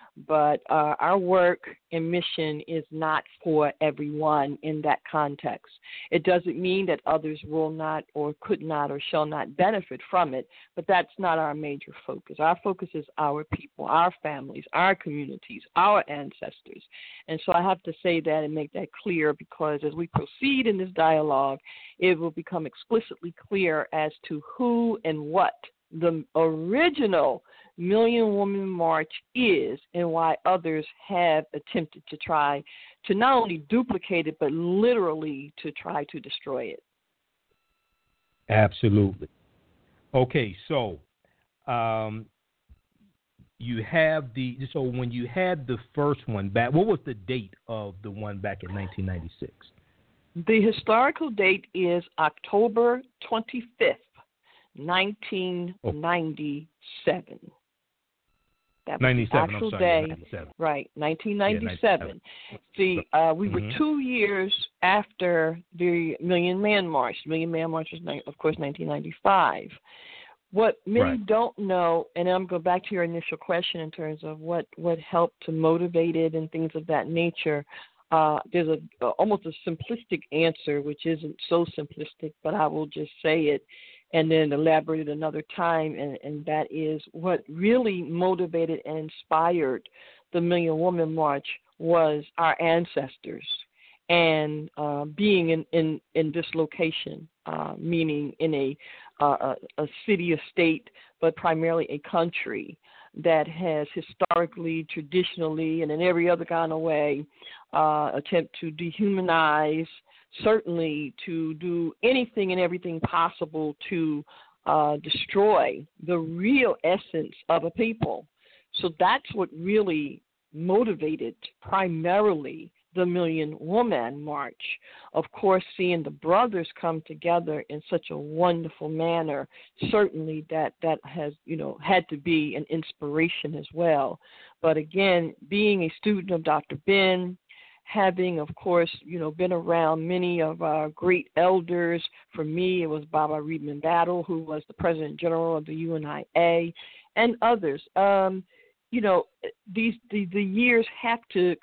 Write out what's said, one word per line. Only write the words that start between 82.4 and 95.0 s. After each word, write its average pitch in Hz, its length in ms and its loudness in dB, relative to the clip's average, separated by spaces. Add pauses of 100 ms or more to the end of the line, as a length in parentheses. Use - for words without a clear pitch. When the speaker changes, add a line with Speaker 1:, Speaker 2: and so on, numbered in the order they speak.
Speaker 1:
but 156 100 -4
I 156 140 2
will 156 180 -4
just 151 240 -10 (140)
say 160 220 2
it 147 200 0 (480)
and 160 180 2
then 156 220 4
elaborate 160 480 2
it 147 80 -8
another 156 340 -6 (140)
time, 160 420 0
and, 139 240 -6
and 151 220 -10
that 156 260 -2
is 156 300 -4 (100)
what 165 380 -2
really 202 540 2
motivated 165 800 0
and 156 120 -6
inspired 156 920 0 (420)
the 175 80 0
Million 170 380 2
Woman 170 360 0
March 151 320 0 (340)
was 160 440 4 (140)
our 165 240 4
ancestors 165 840 -2 (640)
and, 156 680 2
uh, 147 280 -2